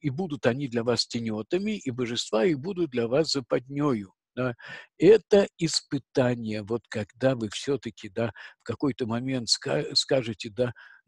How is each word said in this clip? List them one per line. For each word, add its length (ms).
и 100
будут 360
они 220
для 140
вас 240
тенётами, 680
и 140
божества 540
их 140
будут 320
для 160
вас 240
западнёю, 800
да. 200
Это 480
испытание, 1040
вот 260
когда 460
вы 140
всё-таки, 600
да, 220
в 40
какой-то 420
момент 420
ска-, 460
скажете, 560
да: 220